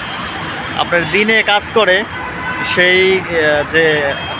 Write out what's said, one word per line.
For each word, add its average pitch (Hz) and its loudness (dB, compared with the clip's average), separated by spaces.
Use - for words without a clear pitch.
আপনার 170 0
দিনে 214 2
কাজ 208 0
করে 202 4
সেই, 185 4
আহ, 151 0
যে 151 2